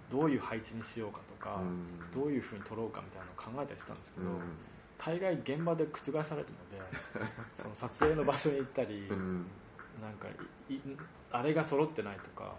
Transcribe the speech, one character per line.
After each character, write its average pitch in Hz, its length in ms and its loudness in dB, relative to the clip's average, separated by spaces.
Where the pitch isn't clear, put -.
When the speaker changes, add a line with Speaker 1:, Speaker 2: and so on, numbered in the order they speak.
Speaker 1:
ど 131 140 6
う 156 80 8
い 127 60 6
う - 20 2
配 - 180 -2
置 110 180 -4
に 110 80 -4
し - 140 -6
よ 110 120 -2
う - 20 -4
か - 80 -10
と - 60 -12
か、 101 260 -2
Speaker 2:
う - 40 2
ん。 87 460 -4
Speaker 1:
ど 135 160 2
う 151 40 2
い 131 80 4
う - 20 2
風 107 160 -6
に 98 60 -8
撮 110 120 -6
ろ 113 100 0
う 104 40 -2
か 98 160 -4
み 95 60 -12
た 98 60 -12
い 92 40 -10
な 90 60 -10
の 90 60 -12
を - 20 -14
考 123 280 -4
え - 40 -2
た - 60 -8
り - 60 -8
し - 40 -8
た 110 100 -8
ん - 60 -8
で - 60 -14
す - 80 -16
け 90 80 -6
ど、 90 60 0
Speaker 2:
う - 40 2
ん。 87 80 0
Speaker 1:
大 165 220 0
概 185 160 4
現 143 280 0
場 170 120 6
で 160 100 6
覆 156 380 0
さ 156 120 -2
れ 147 60 0
る - 60 -4
の - 240 -12
で、 98 100 -8
Speaker 2:
<laughs> 107 380 -4
Speaker 1:
そ - 140 -6
の 107 60 -8
撮 - 300 -4
影 156 100 8
の 151 80 6
場 135 120 6
所 151 140 6
に 139 80 4
行 135 60 2
っ - 80 0
た 131 140 2
り、 101 240 -4
Speaker 2:
う 104 40 2
ん。 92 320 2
Speaker 1:
な 107 80 -8
ん 107 40 -8
か、 101 140 -8
い-、 139 40 0
い-、 135 80 -2
あ 120 120 4
れ 151 100 6
が 156 100 6
揃 151 200 6
っ 156 80 4
て 110 100 0
な 101 120 -4
い 98 60 -6
と - 120 -12
か、 95 280 -8